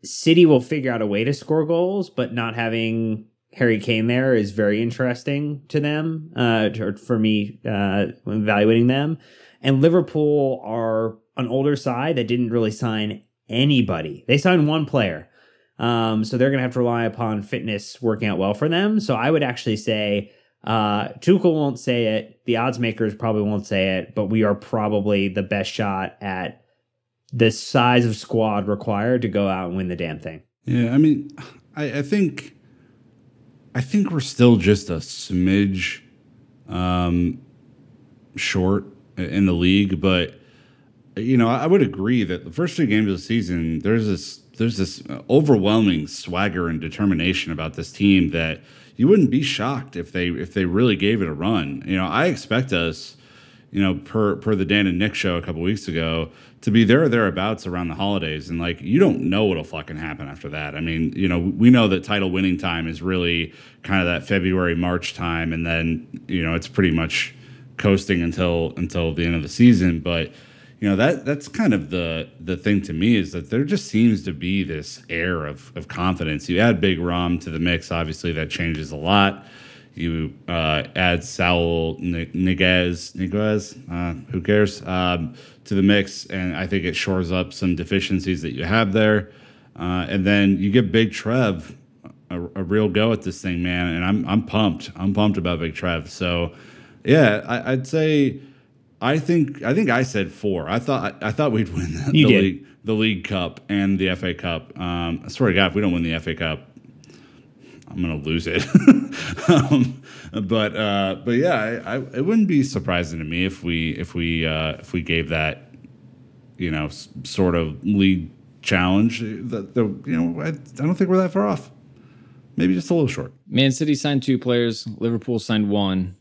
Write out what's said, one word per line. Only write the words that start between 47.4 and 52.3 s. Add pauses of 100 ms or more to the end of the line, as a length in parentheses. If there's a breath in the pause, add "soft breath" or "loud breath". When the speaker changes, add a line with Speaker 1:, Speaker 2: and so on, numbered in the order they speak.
Speaker 2:
about
this
team
that (380 loud breath)
you
wouldn't
be
shocked
if
they,
if
they
really
gave
it
a
run.
You
know,
I
expect